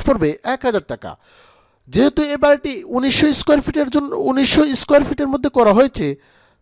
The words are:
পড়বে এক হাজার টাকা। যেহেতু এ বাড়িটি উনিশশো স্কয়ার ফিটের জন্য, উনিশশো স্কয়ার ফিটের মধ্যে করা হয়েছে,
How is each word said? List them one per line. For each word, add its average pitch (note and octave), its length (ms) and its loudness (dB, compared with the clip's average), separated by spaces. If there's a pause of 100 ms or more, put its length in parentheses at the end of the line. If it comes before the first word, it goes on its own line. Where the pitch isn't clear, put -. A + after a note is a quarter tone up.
পড়বে F3+ 220 2 (240)
এক C4 140 -6
হাজার G#3+ 240 -2
টাকা। G#2 200 -12 (840)
যেহেতু C4+ 280 2 (140)
এ - 80 -4
বাড়িটি C#4+ 300 2 (220)
উনিশশো C4 320 2 (120)
স্কয়ার D4 260 2
ফিটের D4 300 -4
জন্য, C#4+ 160 -4 (180)
উনিশশো C4+ 340 2 (180)
স্কয়ার C#4+ 260 2
ফিটের C#4+ 260 -6
মধ্যে C#4 240 -2
করা A3 200 4
হয়েছে, A#3+ 300 0 (540)